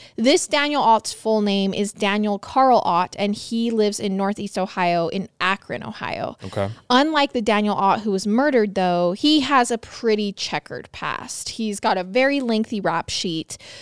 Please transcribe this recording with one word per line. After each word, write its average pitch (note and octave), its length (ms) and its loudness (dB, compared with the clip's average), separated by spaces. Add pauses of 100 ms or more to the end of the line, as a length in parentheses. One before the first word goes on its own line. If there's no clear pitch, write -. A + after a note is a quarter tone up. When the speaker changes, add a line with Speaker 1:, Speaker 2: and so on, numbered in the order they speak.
(160)
Speaker 1:
This C#4 300 4
Daniel D4 360 0
Ott's A3 300 4
full A3 280 0
name G3 340 0
is G#3 180 -2
Daniel G#3 460 0
Carl B3+ 460 4
Ott, F3 340 0
and G#3 160 0
he A#3 360 -2
lives G#3 300 0
in G3 160 -2
Northeast G3+ 420 -4
Ohio, F3 500 0
in F#3+ 200 -6 (120)
Akron, F#3+ 420 -2
Ohio. - 640 -8
Speaker 2:
Okay. G2 240 -2 (220)
Speaker 1:
Unlike C#4+ 420 2
the B3 100 -2
Daniel G#3 340 0
Ott G3 240 2
who G#3+ 100 -4
was F#3+ 160 -2
murdered, A3 480 2
though, F3+ 380 2
he D4 280 4
has C4 300 2
a A#3 80 -2
pretty G#3+ 540 -2
checkered - 600 -8
past. - 580 -8
He's G#3+ 300 -6
got G3 180 0
a F3+ 60 -4
very C4 360 2
lengthy A3+ 400 0
rap E3 300 -2
sheet. - 480 -4 (240)